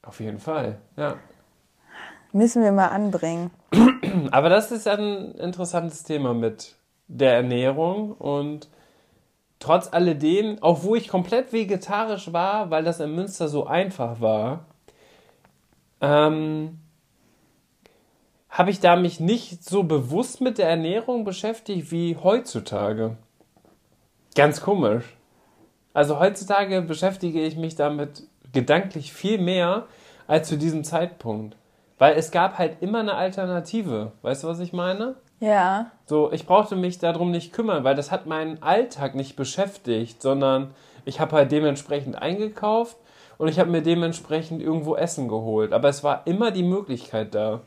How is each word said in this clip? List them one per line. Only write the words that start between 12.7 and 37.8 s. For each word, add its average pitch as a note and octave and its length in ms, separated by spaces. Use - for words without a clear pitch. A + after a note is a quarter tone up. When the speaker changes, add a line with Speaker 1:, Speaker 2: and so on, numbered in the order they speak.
Speaker 1:
weil D#3+ 120
das E3+ 160
in D3+ 140
Münster F3+ 340
so D3 200
einfach C3+ 540
war, A2+ 440
ähm, D#3 760
habe F#3 220
ich F#3+ 80
da F3 160
mich F3 240
nicht F3 440
so G3 200
bewusst D#3 580
mit A#3+ 160
der F3+ 120
Ernährung G#3 540
beschäftigt G3+ 680
wie E3 300
heutzutage. A2 960
Ganz D3 260
komisch. A#2+ 540
Also D3 260
heutzutage F#3+ 600
beschäftige E3 600
ich D#3+ 160
mich E3 180
damit D3 480
gedanklich D#3 600
viel G#3 240
mehr F#3 480
als D#3+ 200
zu D#3 100
diesem D#3 260
Zeitpunkt. A#2+ 720
Weil C#3+ 200
es D#3+ 140
gab F3+ 260
halt F#3 240
immer G#3 180
eine G#3+ 140
Alternative. F3+ 960
Weißt C3+ 220
du, D#3+ 40
was E3+ 120
ich F3 140
meine? G3 420
Speaker 2:
Ja. G#3 520
Speaker 1:
So, D3+ 240
ich E3 140
brauchte G#3 300
mich F3+ 240
darum E3+ 320
nicht E3+ 220
kümmern, G3+ 300